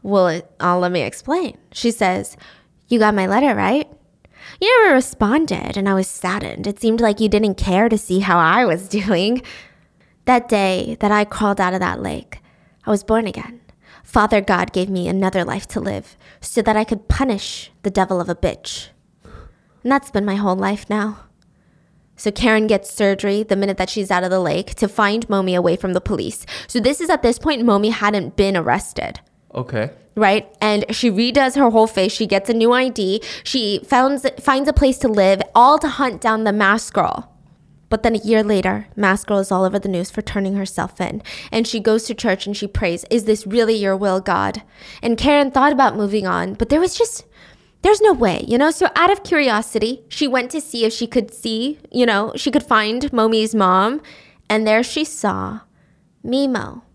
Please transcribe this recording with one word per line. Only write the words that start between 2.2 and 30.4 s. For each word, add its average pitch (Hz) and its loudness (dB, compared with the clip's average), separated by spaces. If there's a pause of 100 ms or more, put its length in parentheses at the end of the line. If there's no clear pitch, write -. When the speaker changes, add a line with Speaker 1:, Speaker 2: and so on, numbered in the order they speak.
Speaker 1:
"You 240 2
got 214 4
my 190 0
letter, 233 2
right? 208 0 (720)
You 466 4
never 339 6
responded, 254 0
and 196 -2
I 196 2
was 190 0
saddened. 185 -6
It 202 -8
seemed 226 0
like 208 2
you 220 2
didn't 208 2
care 196 2
to 220 2
see 185 -2
how 185 2
I 175 4
was 185 -2
<laughs> 208 -2
doing. 208 0 (840)
That 247 2
day 196 0
that 208 2
I 208 2
crawled 202 -2
out 185 0
of 190 -2
that 175 -4
lake, - -10 (460)
I 220 -2
was 202 0
born 220 0
again. - -12 (420)
Father 214 2
God 180 0
gave 190 -2
me 185 -4
another 190 0
life 165 -6
to 214 -6
live - -8 (220)
so - -4
that 214 2
I 214 0
could 214 -6
punish - -4 (120)
the 208 -2
devil 185 0
of 175 -6
a 170 -2
bitch. - -6 (960)
And 247 0
that's 277 -2
been 202 -2
my 196 -2
whole 202 0
life 196 -4
now." 208 -4 (920)
So - -4
Karen 220 2
gets 202 0
surgery 202 0
the 202 0
minute 196 -2
that 185 -4
she's 196 -4
out 180 0
of 180 -4
the 185 0
lake 170 -4
to 202 0
find 214 0
Momi 190 0
away 175 2
from 185 -4
the 185 0
police. - -6 (220)
So - -2
this 262 0
is 339 -6
at 320 0
this 240 0
point, 285 -2
Momi 214 4
hadn't 208 -2
been 196 2
arrested. - -4 (340)
Speaker 2:
Okay. 120 -6 (260)
Speaker 1:
Right? 214 2